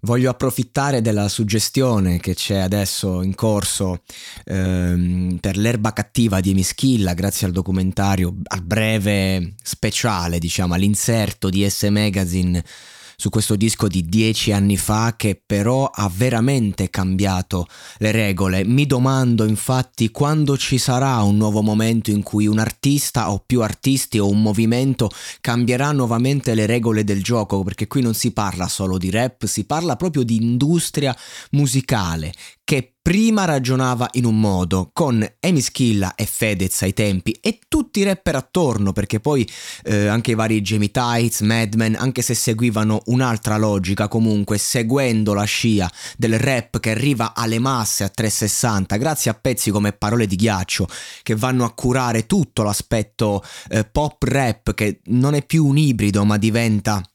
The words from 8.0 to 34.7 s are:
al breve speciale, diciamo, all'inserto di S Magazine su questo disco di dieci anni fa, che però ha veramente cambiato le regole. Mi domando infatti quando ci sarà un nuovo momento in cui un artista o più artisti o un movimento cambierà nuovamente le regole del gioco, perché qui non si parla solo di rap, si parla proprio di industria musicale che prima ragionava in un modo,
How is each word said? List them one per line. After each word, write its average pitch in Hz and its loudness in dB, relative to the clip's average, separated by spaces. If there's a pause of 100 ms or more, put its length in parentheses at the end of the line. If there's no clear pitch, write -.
al 92 -8
breve 98 0
speciale, 90 -2
diciamo, 87 -2
all'inserto 101 0
di 98 0
S - -4
Magazine 92 0 (560)
su 104 -2
questo 107 0
disco 107 0
di 90 0
dieci 110 2
anni 101 4
fa, 110 0
che 101 -4
però 120 0
ha 101 -2
veramente 117 0
cambiato 92 -2 (300)
le 107 0
regole. 98 2
Mi 127 2
domando 131 2
infatti 113 0
quando 147 0
ci - -2
sarà 127 0
un 101 4
nuovo 107 2
momento 107 2
in 104 0
cui 107 0
un 107 2
artista 117 0
o 101 -2
più 123 2
artisti 123 -2
o 101 2
un 104 2
movimento 113 0 (300)
cambierà 123 0
nuovamente 127 0
le 107 2
regole 113 2
del 101 0
gioco, 101 -2
perché 95 -4
qui 139 -2
non 113 0
si 117 -2
parla 90 -4
solo 95 -2
di 92 -2
rap, 113 -2
si 101 -4
parla 156 -2
proprio 151 -2
di 117 0
industria 135 0 (380)
musicale 113 0 (320)
che 135 -2
prima 208 2
ragionava 127 0
in 127 0
un 110 4
modo, 92 0